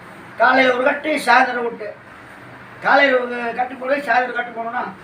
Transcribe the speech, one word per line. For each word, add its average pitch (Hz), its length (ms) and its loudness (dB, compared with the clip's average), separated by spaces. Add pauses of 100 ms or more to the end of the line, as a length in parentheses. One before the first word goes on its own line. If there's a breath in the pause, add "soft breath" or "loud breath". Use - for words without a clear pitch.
(380)
காலையில 254 360 4
ஒரு 247 100 -2
கட்டு, 285 420 -2
சாயந்தரம் 247 360 4
விட்டு. 214 300 -8 (880)
காலையில 269 360 4
ஒரு 240 380 -4
கட்டு - 180 -4
போடு, 254 220 -2
சாயந்தரம் 240 360 0
கட்டு 233 280 -8
போடணும்னா, 226 280 -8 (160)